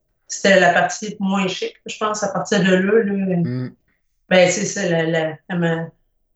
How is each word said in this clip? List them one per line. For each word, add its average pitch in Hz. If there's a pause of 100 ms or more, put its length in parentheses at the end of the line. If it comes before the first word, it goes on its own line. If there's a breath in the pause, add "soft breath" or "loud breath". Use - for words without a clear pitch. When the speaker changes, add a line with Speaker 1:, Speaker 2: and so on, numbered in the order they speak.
(260)
Speaker 1:
c'était 196
la 175
partie 180
moins 190
chic, 185 (100)
je -
pense, 208
à 196
partir 190
de 185
là, 202
là. 196
Speaker 2:
Hmm. 127 (580)
Speaker 1:
Ben, 180
tu 220
sais, 196
c'est 185
la, 165
la, 160 (120)
la 185
ma-, 165 (460)